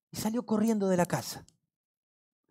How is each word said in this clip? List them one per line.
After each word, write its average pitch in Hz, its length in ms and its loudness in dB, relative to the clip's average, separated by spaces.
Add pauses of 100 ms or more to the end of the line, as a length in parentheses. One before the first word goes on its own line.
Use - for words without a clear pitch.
(100)
Y - 80 -12
salió 226 260 -2
corriendo 214 440 2
de 185 100 4
la 175 80 4
casa. - 400 -6 (1040)